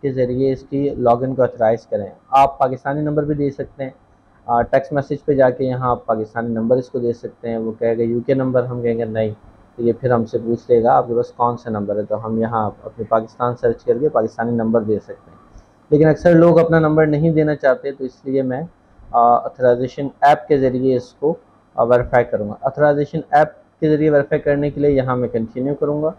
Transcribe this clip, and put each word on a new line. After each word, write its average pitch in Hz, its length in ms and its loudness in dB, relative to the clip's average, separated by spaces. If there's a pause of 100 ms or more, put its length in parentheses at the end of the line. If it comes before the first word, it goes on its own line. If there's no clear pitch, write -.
के 143 100 -2
ज़रिए 127 400 0
इसकी 139 360 -4 (100)
login 123 360 0
को 123 80 0
authorize 117 420 0
करें। 104 260 -6 (220)
आप 135 280 4
पाकिस्तानी 139 420 -4
number 147 220 -2
भी 151 100 -2
दे 143 160 -2
सकते 135 340 -12
हैं, 131 100 -14 (520)
आ, 120 160 2
text 135 300 0
message 143 280 -4
पे 147 140 0
जाके 131 300 2
यहाँ 127 260 -2
आप 120 180 -4
पाकिस्तानी 113 460 -4
number 113 240 0
इसको 127 200 -6
दे 120 140 -2
सकते 117 360 -12
हैं। 113 100 -6
वो 113 140 -6
कहेगा 117 320 -2
यूके 120 300 -2
number, 131 300 0
हम 123 180 -8
कहेंगे, 117 220 -2
"नहीं।" 110 280 -4
तो - 500 -16
ये 117 100 2
फिर 123 200 -2
हमसे 117 280 -2
पूछ 117 300 -4
लेगा 120 240 4
आपके 127 200 0
पास 117 240 -2
कौन 120 180 0
सा 117 140 -10
number 104 280 -4
है। 104 60 -4
तो 107 120 -6
हम 110 240 -4
यहाँ 113 260 -2 (180)
अपने - 220 -10
पाकिस्तान 117 500 -2
search 117 280 -2
करके 123 260 0
पाकिस्तानी 113 440 -2
number 113 300 0
दे 107 140 -2
सकते - 320 -16
हैं, - 80 -20 (520)
लेकिन 151 180 4
अक्सर 165 260 4
लोग 170 240 6
अपना 165 220 4
number 156 280 2
नहीं 151 260 2
देना 151 220 2
चाहते, 135 360 0
तो 135 120 -10
इसलिए 135 400 -4
मैं, 131 240 -6 (420)
आ, 120 100 2
ऑथराइजेशन 123 920 0 (140)
ऐप 147 240 4
के 147 100 2
ज़रिए 131 380 0
इसको, 147 400 -4 (400)
आ, 123 80 0
verify 120 400 2
करूँगा। 104 420 -6
Authorization 147 560 0 (120)
app 151 200 2 (260)
के 160 80 0
ज़रिए 151 220 2
verify 147 300 2
करने 143 300 -2
के 143 100 -8
लिए 147 120 2
यहाँ 127 240 0
मैं 123 140 -2
continue 127 440 -4
करूँगा 147 440 -4